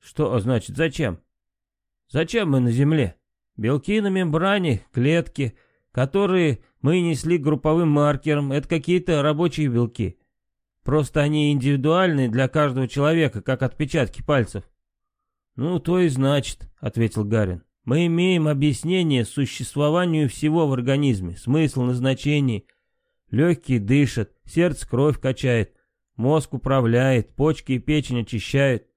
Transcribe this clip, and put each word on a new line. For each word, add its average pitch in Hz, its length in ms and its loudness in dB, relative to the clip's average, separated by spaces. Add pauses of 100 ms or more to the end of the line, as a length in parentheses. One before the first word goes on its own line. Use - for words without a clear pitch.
«Что 127 400 -4
значит 117 360 -2
«зачем»?» 147 440 -2 (880)
«Зачем 165 420 -2
мы 135 100 4
на 120 120 2
Земле? 139 440 2 (400)
Белки 143 440 -2
на 202 80 -2
мембране, 180 760 0 (100)
клетки, 139 640 -2 (360)
которые 170 720 0 (160)
мы 170 200 2
несли 170 380 0
групповым 156 520 2
маркером, 147 600 0
это 143 160 -4
какие-то 170 560 0
рабочие 151 460 0
белки. 117 500 -2 (640)
Просто 147 380 0
они 147 320 2
индивидуальные 143 760 2
для 123 200 0
каждого 135 400 0
человека, 147 540 0
как 131 200 -2
отпечатки 135 600 -4
пальцев». 120 420 0 (920)
«Ну, 160 220 -2
то 180 220 0
и 175 80 4
значит», — 135 600 -2 (120)
ответил 113 440 -2
Гарин. 101 380 -2 (220)
Мы 156 220 2
имеем 170 420 2
объяснение 147 760 0
существованию 147 1040 0
всего 151 380 0
в 139 60 0
организме, 123 640 0
смысл, 135 460 0
назначение. 127 800 0 (680)
Лёгкие 135 480 0
дышат, 120 540 0 (120)
сердце 165 440 -2
кровь 135 320 0
качает, 123 520 -2 (440)
мозг 143 380 0
управляет, 127 840 2
почки 147 340 -2
и 127 80 0
печень 127 440 -2
очищают. 123 760 -2